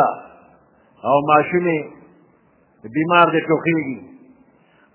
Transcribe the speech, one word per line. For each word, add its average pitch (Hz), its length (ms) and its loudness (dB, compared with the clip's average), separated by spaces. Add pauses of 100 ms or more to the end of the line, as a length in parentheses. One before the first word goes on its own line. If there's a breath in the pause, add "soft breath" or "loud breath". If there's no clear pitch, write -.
ده 123 80 2 (960)
او 120 120 0 (120)
ماشوم 156 400 2
یې 160 140 -2 (1120)
بیمار 170 360 4
دی، 156 100 0
ټوخېږي. 151 580 -2 (960 soft breath)